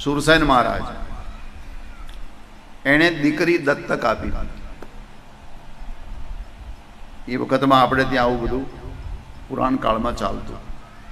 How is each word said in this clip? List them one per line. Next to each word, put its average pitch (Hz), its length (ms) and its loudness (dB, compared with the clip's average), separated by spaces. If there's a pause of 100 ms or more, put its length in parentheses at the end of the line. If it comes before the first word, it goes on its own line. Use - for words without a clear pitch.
સુરસેન 147 400 6
મહારાજ, 113 380 4 (2000)
એણે 156 240 6
દીકરી 160 460 2
દત્તક 139 480 0
આપી. 110 260 0 (3000)
એ 127 40 -2
વખતમાં 131 460 6
આપણે 131 220 6
ત્યાં 131 220 4
આવું 120 160 2
બધું 123 240 -2 (840)
પુરાણ 131 280 0
કાળમાં 113 400 0
ચાલતું. 104 420 -4 (540)